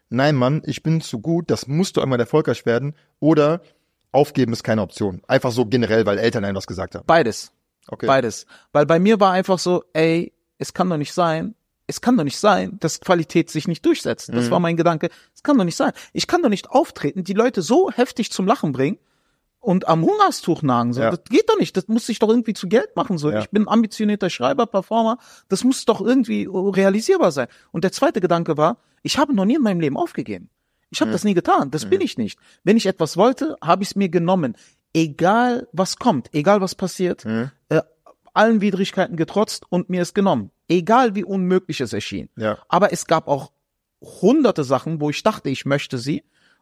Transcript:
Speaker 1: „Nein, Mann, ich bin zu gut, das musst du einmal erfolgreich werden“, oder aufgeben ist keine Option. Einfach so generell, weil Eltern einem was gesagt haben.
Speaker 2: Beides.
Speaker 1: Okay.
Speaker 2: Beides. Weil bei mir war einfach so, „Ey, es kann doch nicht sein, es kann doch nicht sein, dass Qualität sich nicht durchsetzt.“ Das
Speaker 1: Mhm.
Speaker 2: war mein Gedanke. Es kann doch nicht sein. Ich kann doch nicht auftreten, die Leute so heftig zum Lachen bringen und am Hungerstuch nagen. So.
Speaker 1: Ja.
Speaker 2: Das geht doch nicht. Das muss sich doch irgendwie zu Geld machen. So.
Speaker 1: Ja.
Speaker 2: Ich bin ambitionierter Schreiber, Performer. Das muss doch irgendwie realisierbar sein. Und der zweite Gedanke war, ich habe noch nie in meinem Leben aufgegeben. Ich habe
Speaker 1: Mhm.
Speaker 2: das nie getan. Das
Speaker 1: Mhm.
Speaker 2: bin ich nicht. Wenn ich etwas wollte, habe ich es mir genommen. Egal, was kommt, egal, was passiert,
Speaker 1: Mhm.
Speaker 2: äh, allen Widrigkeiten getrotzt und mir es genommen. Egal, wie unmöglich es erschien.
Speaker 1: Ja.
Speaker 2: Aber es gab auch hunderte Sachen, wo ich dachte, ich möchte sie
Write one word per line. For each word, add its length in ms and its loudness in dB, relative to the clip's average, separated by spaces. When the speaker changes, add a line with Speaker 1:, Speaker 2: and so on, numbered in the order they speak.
Speaker 1:
„Nein, 260 2
Mann, 300 0
ich 180 -8
bin 160 0
zu 220 -10
gut, 280 -4
das 180 -2
musst 280 -2
du 60 2
einmal 180 0
erfolgreich 460 0
werden“, 300 -2
oder 400 4
aufgeben 380 2
ist 120 -6
keine 180 0
Option. 460 -6
Einfach 240 0
so 140 0
generell, 400 2
weil 120 0
Eltern 260 0
einem 140 -4
was 100 -10
gesagt 280 -10
haben. 120 -12
Speaker 2:
Beides. 460 2
Speaker 1:
Okay. 200 -8
Speaker 2:
Beides. 380 0
Weil 120 4
bei 140 4
mir 220 4
war 100 4
einfach 260 0
so, 260 0
„Ey, 400 0
es 160 -10
kann 160 -2
doch 80 -2
nicht 160 -6
sein, 420 -2
es 140 -10
kann 160 2
doch 80 0
nicht 120 -6
sein, 440 0
dass 180 -4
Qualität 500 0
sich 200 -6
nicht 160 -6
durchsetzt.“ 480 -2
Das 140 2
Speaker 1:
Mhm. 40 0
Speaker 2:
war 80 2
mein 160 0
Gedanke. 340 0
Es 100 -20
kann 140 4
doch 60 4
nicht 140 -2
sein. 160 0
Ich 160 -4
kann 160 2
doch 60 4
nicht 220 -4
auftreten, 520 0
die 100 -6
Leute 280 2
so 280 2
heftig 440 -2
zum 120 -2
Lachen 280 0
bringen 240 0
und 260 0
am 160 4
Hungerstuch 580 0
nagen. 300 0
So. 100 -4
Speaker 1:
Ja. 100 2
Speaker 2:
Das 180 -6
geht 200 2
doch 80 4
nicht. 200 -2
Das 100 -4
muss 180 -2
sich 140 -6
doch 100 2
irgendwie 240 2
zu 140 -8
Geld 300 0
machen. 200 -2
So. 140 0
Speaker 1:
Ja. 80 0
Speaker 2:
Ich 100 -6
bin 180 0
ambitionierter 600 0
Schreiber, 380 0
Performer. 520 -2
Das 160 -2
muss 220 0
doch 160 0
irgendwie 500 0
realisierbar 800 2
sein. 160 -4
Und 140 -4
der 80 0
zweite 260 0
Gedanke 380 -2
war, 200 2
ich 140 -4
habe 160 0
noch 120 2
nie 100 2
in 80 0
meinem 160 0
Leben 180 -2
aufgegeben. 520 -8
Ich 100 -10
habe 100 0
Speaker 1:
Mhm. 40 -2
Speaker 2:
das 100 -2
nie 100 2
getan. 380 0
Das 140 -6
Speaker 1:
Mhm. 60 -10
Speaker 2:
bin 100 2
ich 160 -4
nicht. 200 -6
Wenn 140 4
ich 80 0
etwas 320 -2
wollte, 460 2
habe 200 2
ich 80 -6
es 40 -10
mir 140 0
genommen. 460 0
Egal, 800 0
was 240 -2
kommt, 380 -2
egal, 260 2
was 160 -4
passiert, 480 -4
Speaker 1:
Mhm. 280 -4
Speaker 2:
äh, 120 2
allen 260 4
Widrigkeiten 560 -2
getrotzt 540 -4
und 200 -2
mir 120 -2
es 120 -6
genommen. 380 0
Egal, 480 2
wie 80 -4
unmöglich 560 -2
es 140 -4
erschien. 420 -8
Speaker 1:
Ja. 220 -4
Speaker 2:
Aber 240 2
es 160 -8
gab 220 0
auch 220 -4
hunderte 640 2
Sachen, 360 -2
wo 100 -2
ich 140 -8
dachte, 260 -2
ich 160 -6
möchte 320 -2
sie 260 -6